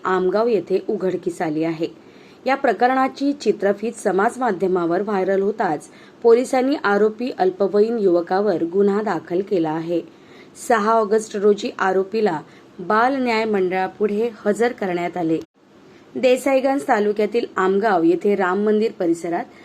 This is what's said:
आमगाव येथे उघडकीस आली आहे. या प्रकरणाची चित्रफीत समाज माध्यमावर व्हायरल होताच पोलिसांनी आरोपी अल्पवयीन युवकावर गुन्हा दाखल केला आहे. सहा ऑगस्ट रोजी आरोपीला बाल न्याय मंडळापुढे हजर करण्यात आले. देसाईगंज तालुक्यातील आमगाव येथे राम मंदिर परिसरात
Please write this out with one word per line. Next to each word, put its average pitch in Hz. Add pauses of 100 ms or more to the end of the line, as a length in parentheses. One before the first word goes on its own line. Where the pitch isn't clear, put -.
आमगाव 185
येथे 190
उघडकीस 180
आली 156
आहे. 160 (580)
या 269
प्रकरणाची 262
चित्रफीत 214
समाज 208
माध्यमावर 185
व्हायरल 196
होताच 196 (340)
पोलिसांनी 254
आरोपी 214
अल्पवयीन 202
युवकावर 180
गुन्हा 196
दाखल 180
केला 165
आहे. 165 (680)
सहा 220
ऑगस्ट 220
रोजी 208
आरोपीला 190 (400)
बाल 220
न्याय 233
मंडळापुढे 202 (160)
हजर 208
करण्यात 175
आले. 165 (760)
देसाईगंज 262
तालुक्यातील 208 (120)
आमगाव 190
येथे 180
राम 190
मंदिर 214
परिसरात 170 (200)